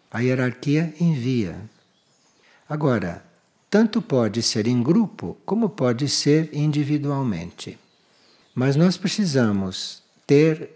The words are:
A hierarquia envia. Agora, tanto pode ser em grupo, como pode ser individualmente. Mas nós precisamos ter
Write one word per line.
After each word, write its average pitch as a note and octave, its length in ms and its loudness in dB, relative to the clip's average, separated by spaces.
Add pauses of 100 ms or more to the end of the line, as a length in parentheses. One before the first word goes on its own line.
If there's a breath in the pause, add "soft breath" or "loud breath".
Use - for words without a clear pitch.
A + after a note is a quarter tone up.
(100)
A A2 100 -6
hierarquia C3 800 0
envia. B2 600 0 (1080 soft breath)
Agora, A#2+ 580 -2 (460)
tanto A3 320 2
pode A#2 400 0
ser G#2+ 240 0
em B2 160 2
grupo, D#3 640 0
como A3 200 0
pode B2+ 400 -2
ser D3+ 460 2
individualmente. C#3 1300 -2 (760 soft breath)
Mas C3+ 220 0
nós F3+ 220 2
precisamos A#2 1040 -2 (240)
ter D#3 500 2